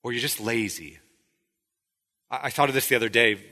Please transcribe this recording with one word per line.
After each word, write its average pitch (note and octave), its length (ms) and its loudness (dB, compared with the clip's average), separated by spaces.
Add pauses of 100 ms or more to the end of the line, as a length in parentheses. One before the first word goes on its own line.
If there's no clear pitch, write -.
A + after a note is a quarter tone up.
or A#2+ 120 -6
you're A#2+ 80 -2
just C#3+ 180 -4
lazy. G#2 600 -4 (1300)
I, C3 160 -6
I - 20 -4
thought C#3+ 200 2
of C3 60 -2
this C3 120 0
the C3 80 4
other A2+ 140 0
day. A2 300 4 (120)